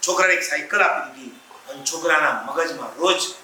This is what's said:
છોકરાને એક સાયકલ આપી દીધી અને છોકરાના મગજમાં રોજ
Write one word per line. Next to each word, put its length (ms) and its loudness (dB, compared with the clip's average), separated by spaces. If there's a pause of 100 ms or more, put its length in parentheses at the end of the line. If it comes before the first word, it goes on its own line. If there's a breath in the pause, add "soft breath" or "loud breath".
છોકરાને 280 4
એક 80 0
સાયકલ 400 0
આપી 300 0
દીધી 280 -16 (280)
અને 140 -14 (100)
છોકરાના 400 2
મગજમાં 640 -4
રોજ 260 2 (220)